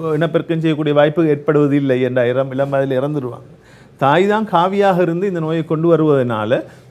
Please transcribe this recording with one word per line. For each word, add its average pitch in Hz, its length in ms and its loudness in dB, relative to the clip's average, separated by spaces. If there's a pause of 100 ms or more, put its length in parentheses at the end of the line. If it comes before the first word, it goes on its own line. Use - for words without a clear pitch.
(140)
இனப்பெருக்கம் 160 460 -2
செய்யக்கூடிய 151 340 0
வாய்ப்பு 151 320 2
ஏற்படுவதில்லை 143 760 0
என்ற 123 260 0
இளம், 135 220 -2
இளம் 135 180 -4
வயதில் 139 320 -2
இறந்துடுவாங்க. 139 500 -6 (460)
தாய் 151 300 4
தான் 208 220 0
காவியாக 190 520 2
இருந்து 175 280 -2
இந்த 175 120 -4
நோயை 160 240 -4
கொண்டு 160 320 2
வருவதனால 127 680 0 (260)